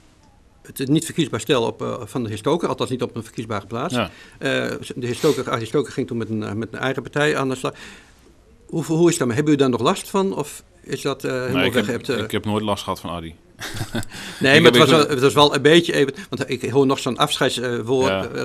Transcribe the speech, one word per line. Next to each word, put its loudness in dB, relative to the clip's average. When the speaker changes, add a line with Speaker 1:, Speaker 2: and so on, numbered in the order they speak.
Speaker 1:
het -4
niet 4
verkiesbaar -2
stel 2
op, -6
eh, -6
van -6
de -4
heer -6
Stoker, 0
althans -4
niet -4
op -6
een -8
verkiesbare -8
plaats. -6
Speaker 2:
Ja. 0
Speaker 1:
Eh, -4
de -8
heer -4
Stoker, 0
Arie -4
Stoker -2
ging -4
toen -6
met -6
een, -4
eh, -6
met -6
een -10
eigen -4
partij 0
aan -2
de -4
slag. -6
Hoe, -6
hoe 4
is 0
dat? 0
Hebben 2
u 4
daar 4
nog 0
last 0
van? -2
Of -10
is -8
dat, -4
eh, -4
helemaal -2
Speaker 2:
Nee, 2
ik 0
heb, 2
Speaker 1:
weggeëpt, -6
eh? 0
Speaker 2:
ik -10
heb -4
nooit -2
last -2
gehad -6
van -10
Arie. -10
<laughs> -14
Speaker 1:
Nee, 6
Speaker 2:
Ik 8
Speaker 1:
maar -
Speaker 2:
heb 8
Speaker 1:
het 8
was 8
Speaker 2:
ik 8
Speaker 1:
wel, 4
het -2
was 4
wel 6
een 0
beetje 6
even, 2
want -6
ik -6
hoor 4
nog 2
zo'n -4
afscheidswoord, 0
Speaker 2:
Ja, -2
Speaker 1:
eh, -6